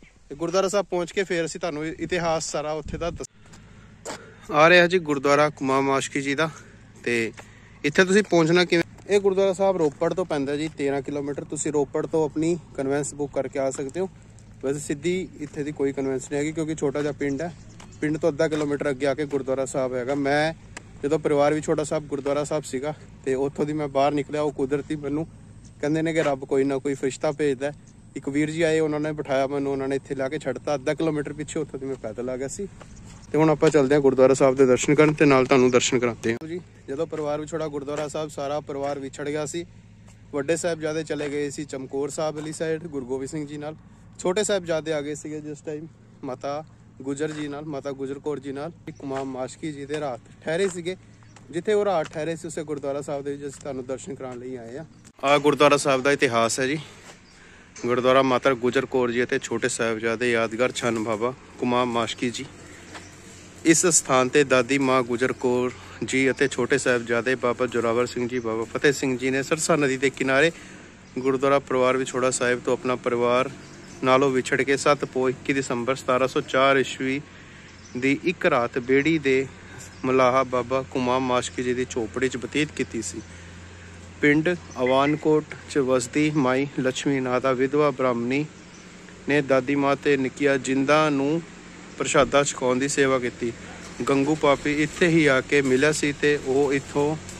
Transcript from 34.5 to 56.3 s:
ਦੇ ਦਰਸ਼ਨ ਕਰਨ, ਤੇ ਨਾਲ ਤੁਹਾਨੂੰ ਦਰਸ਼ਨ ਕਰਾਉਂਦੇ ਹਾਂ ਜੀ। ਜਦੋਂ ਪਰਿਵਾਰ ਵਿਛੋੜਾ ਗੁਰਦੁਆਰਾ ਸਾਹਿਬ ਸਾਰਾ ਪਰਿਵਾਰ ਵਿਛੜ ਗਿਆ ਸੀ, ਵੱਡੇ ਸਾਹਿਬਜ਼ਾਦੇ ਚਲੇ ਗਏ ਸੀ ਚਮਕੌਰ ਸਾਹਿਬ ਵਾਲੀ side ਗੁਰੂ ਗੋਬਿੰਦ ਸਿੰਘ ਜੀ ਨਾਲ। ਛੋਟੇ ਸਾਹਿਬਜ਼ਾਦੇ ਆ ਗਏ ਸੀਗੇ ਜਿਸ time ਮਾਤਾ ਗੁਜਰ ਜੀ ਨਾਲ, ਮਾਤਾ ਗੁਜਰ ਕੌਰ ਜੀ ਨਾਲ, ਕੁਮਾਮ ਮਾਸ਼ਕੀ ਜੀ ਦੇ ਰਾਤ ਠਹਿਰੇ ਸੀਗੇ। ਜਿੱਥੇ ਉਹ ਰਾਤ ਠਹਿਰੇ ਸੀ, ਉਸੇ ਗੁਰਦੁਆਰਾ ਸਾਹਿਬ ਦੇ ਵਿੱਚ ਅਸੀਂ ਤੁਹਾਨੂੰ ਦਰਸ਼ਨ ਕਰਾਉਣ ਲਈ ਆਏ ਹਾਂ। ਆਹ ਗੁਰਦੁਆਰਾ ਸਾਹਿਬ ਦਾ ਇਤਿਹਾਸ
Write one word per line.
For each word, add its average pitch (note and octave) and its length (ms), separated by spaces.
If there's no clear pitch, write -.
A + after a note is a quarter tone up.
ਦੇ C#3 100
ਦਰਸ਼ਨ B2+ 300
ਕਰਨ, D3+ 180
ਤੇ D3+ 120
ਨਾਲ C3 200
ਤੁਹਾਨੂੰ B2+ 260
ਦਰਸ਼ਨ B2 280
ਕਰਾਉਂਦੇ A2+ 340
ਹਾਂ C3+ 140
ਜੀ। F3 120
ਜਦੋਂ D3 200
ਪਰਿਵਾਰ D3+ 320
ਵਿਛੋੜਾ D#3 280
ਗੁਰਦੁਆਰਾ D3 400
ਸਾਹਿਬ D#3 220
ਸਾਰਾ D3 300
ਪਰਿਵਾਰ C#3+ 400
ਵਿਛੜ C#3 300
ਗਿਆ D3+ 160
ਸੀ, E3+ 200
ਵੱਡੇ D3 240
ਸਾਹਿਬਜ਼ਾਦੇ D#3 460
ਚਲੇ D3 260
ਗਏ D3 200
ਸੀ D3 160
ਚਮਕੌਰ C#3 440
ਸਾਹਿਬ D3+ 260
ਵਾਲੀ D#3 180
side D#3+ 300
ਗੁਰੂ C#3+ 220
ਗੋਬਿੰਦ C3 240
ਸਿੰਘ D3+ 180
ਜੀ D3 100
ਨਾਲ। D3+ 180
ਛੋਟੇ F#3 240
ਸਾਹਿਬਜ਼ਾਦੇ E3 500
ਆ D3+ 80
ਗਏ D3 140
ਸੀਗੇ D3+ 260
ਜਿਸ D3+ 200
time D#3 260
ਮਾਤਾ C#3+ 400
ਗੁਜਰ C#3+ 300
ਜੀ D3+ 160
ਨਾਲ, C#3+ 180
ਮਾਤਾ C#3 260
ਗੁਜਰ C3+ 280
ਕੌਰ D3 200
ਜੀ C#3 120
ਨਾਲ, C#3+ 200
ਕੁਮਾਮ C3+ 280
ਮਾਸ਼ਕੀ C3 440
ਜੀ C#3 140
ਦੇ D3 140
ਰਾਤ C3+ 200
ਠਹਿਰੇ F#3 240
ਸੀਗੇ। F3 260
ਜਿੱਥੇ F3 220
ਉਹ G#3 120
ਰਾਤ E3+ 280
ਠਹਿਰੇ E3 220
ਸੀ, E3 120
ਉਸੇ D#3+ 160
ਗੁਰਦੁਆਰਾ C#3+ 380
ਸਾਹਿਬ C#3+ 220
ਦੇ C#3+ 80
ਵਿੱਚ C#3+ 160
ਅਸੀਂ - 140
ਤੁਹਾਨੂੰ C3 240
ਦਰਸ਼ਨ C3 300
ਕਰਾਉਣ B2+ 240
ਲਈ B2+ 160
ਆਏ A#2 220
ਹਾਂ। E3 80
ਆਹ C#3+ 160
ਗੁਰਦੁਆਰਾ C#3+ 380
ਸਾਹਿਬ C3+ 260
ਦਾ C#3 80
ਇਤਿਹਾਸ A#2 480